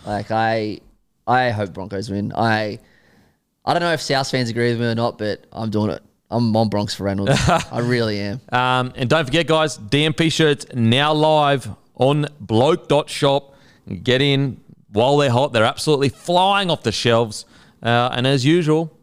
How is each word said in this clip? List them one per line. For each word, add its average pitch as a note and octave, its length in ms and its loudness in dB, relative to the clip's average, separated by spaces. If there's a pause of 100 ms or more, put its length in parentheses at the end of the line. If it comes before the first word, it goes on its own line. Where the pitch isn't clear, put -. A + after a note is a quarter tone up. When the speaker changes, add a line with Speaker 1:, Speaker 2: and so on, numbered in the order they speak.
Speaker 1:
Like, G2+ 260 -6
I, A2+ 480 -2 (480)
I B2 240 2
hope G#2 220 -4
Broncos G2 360 -8
win. G2+ 260 -4
I, A2 440 -2 (880)
I C#3 80 0
don't E3+ 80 0
know E3+ 120 0
if D3+ 80 -4
South C3+ 280 -2
fans B2 200 -2
agree A#2+ 220 0
with A#2 80 -2
me A#2+ 80 -2
or A2+ 80 -2
not, A#2 220 -2
but G#2 340 -6
I'm A2 180 -6
doing G#2 220 0
it. - 100 -8 (300)
I'm A#2 240 0
on A2 140 2
Bronx G#2 260 -4
for F#2+ 80 -10
Reynolds. G2 280 -2 (120)
Speaker 2:
<laughs> - 40 2 (240)
Speaker 1:
I A#2+ 80 -6
really A#2 400 -2
am. G2+ 220 -8 (100)
Speaker 2:
Um, B2+ 440 0
and B2 140 -4
don't D3+ 160 2
forget, D3+ 220 0
guys, D#3 300 0
D C#3 280 0
M D#3+ 80 0
P E3 160 0
shirts D3 440 0
now B2+ 400 2
live D3+ 560 2 (260)
on C#3+ 300 2 (140)
bloke B2 480 2
dot D3 220 0
shop. C#3 440 -2 (500)
Get B2 180 2
in C#3 380 0 (320)
while B2 260 2
they're C#3+ 120 4
hot. B2+ 240 0
They're A2 100 4
absolutely C#3 460 0
flying F#3 600 0
off D3 100 -4
the A2+ 100 -2
shelves. A#2 540 0 (360)
Uh, A#2+ 300 2
and B2 140 -2
as C3+ 180 2
usual, D#3+ 480 2 (120)